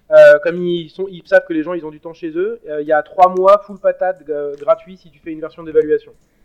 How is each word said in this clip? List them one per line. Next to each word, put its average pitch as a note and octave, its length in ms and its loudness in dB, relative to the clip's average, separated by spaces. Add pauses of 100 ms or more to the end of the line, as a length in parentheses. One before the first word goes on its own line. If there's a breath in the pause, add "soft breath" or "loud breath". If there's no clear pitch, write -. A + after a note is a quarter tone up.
(120)
euh, D3+ 320 8
comme F3 200 -4
ils F3 260 -6
sont, F#3+ 200 -10
ils E3+ 160 -20
savent F#3 180 0
que F3+ 100 -10
les D#3 100 -4
gens, F3 100 -8
ils F3 100 -10
ont D#3 60 -12
du D3+ 80 -20
temps E3 160 -18
chez E3 160 -14
eux, G3 380 -8
euh, D3+ 140 -8
il D3+ 40 -10
y D3+ 60 0
a D3+ 100 2
trois F#3 320 0
mois F#3+ 320 4
full G3 140 -20
patate, F#3 480 -4
euh, D3 280 -8
gratuit D#3+ 400 -4
si F3 140 -20
tu - 80 -20
fais E3+ 140 -14
une D#3 80 -14
version D#3+ 240 -16
d'évaluation. D3+ 480 -2 (320)